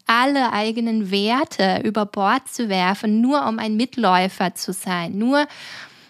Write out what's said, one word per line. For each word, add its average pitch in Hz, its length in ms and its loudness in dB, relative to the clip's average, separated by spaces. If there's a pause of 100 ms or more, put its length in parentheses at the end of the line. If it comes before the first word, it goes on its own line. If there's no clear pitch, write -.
alle 254 480 2
eigenen 220 560 -2
Werte 202 760 0
über 214 220 0
Bord 208 420 0
zu 233 220 -6
werfen, 196 500 0
nur 269 280 2
um 220 100 -2
ein 214 180 -4
Mitläufer 190 760 2
zu - 200 -8
sein, 180 440 -6
nur 277 300 2 (640)